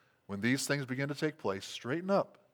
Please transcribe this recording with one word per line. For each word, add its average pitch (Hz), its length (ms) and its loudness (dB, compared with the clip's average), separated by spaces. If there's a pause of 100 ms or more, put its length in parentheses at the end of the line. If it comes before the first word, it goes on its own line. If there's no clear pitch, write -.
(280)
"When 98 120 -4
these 123 280 2
things 143 180 0
begin 131 220 -2
to 143 80 -4
take 151 200 -2
place, 98 280 -2
straighten 170 460 -4
up, 190 280 2 (140)